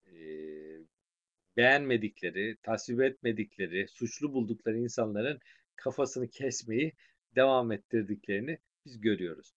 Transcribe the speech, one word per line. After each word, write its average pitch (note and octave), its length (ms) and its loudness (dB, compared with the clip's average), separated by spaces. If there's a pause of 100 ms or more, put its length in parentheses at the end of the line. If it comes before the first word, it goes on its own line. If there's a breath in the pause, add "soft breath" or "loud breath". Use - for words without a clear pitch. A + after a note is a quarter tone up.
e, F#2 80 -20 (1400)
beğenmedikleri, A2+ 1040 2
tasvip A#2 380 0
etmedikleri, G#2 840 -2
suçlu C#3 460 -6
buldukları A2+ 440 -2
insanların A#2 640 -2 (360 soft breath)
kafasını B2+ 520 -2
kesmeyi B2 680 -2 (420 soft breath)
devam B2+ 360 6
ettirdiklerini G#2 880 -2 (280)
biz A#2+ 160 -16
görüyoruz. F2+ 560 -2